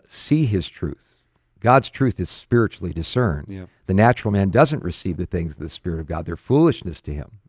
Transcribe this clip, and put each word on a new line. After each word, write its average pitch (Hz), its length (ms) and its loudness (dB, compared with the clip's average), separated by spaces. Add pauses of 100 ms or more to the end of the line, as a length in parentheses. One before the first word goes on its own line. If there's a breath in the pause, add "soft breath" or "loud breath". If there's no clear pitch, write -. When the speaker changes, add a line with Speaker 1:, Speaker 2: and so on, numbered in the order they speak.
Speaker 1:
see - 380 2
his 101 240 0
truth, - 460 -8 (440)
God's 127 300 0
truth 131 300 -2
is 90 100 -4
spiritually 101 640 -2
discerned. 82 560 -2
Speaker 2:
Yeah. 95 160 -14 (220)
Speaker 1:
The 95 60 0
natural 110 380 4
man 98 180 4
doesn't 139 340 4
receive 87 340 -6
the 87 80 -4
things 82 280 -4
of - 60 -16
the 80 100 -8
Spirit 82 300 -6
of 78 80 -8
God. 82 180 -6
They're 85 120 -6
foolishness 131 640 2
to 73 120 -8
him. 73 180 -8 (180)